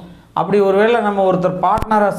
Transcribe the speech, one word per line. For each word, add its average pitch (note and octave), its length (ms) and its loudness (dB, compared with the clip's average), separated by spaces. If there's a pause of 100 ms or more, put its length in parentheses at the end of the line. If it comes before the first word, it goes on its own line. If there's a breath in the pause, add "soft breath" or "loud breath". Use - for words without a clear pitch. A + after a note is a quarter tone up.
(320 loud breath)
அப்படி F#3+ 280 0
ஒருவேளை G#3 400 2
நம்ம G3 320 0
ஒருத்தர் F3+ 320 -2
பார்ட்னரா G#3+ 540 0